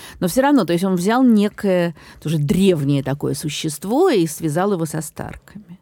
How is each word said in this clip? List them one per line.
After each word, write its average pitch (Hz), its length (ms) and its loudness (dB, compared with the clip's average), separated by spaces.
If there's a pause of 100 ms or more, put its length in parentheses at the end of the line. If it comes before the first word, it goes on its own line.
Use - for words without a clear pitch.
(200)
Но 180 80 0
всё 202 140 0
равно, 269 240 4
то 165 80 -2
есть 170 100 0
он 190 120 0
взял 214 280 2
некое 202 720 2 (260)
тоже 160 160 -2
древнее 147 680 2
такое 135 320 -4
существо 190 720 -2
и 190 180 2
связал 165 460 -2
его 165 120 -4
со 156 160 -6
Старками. - 800 -14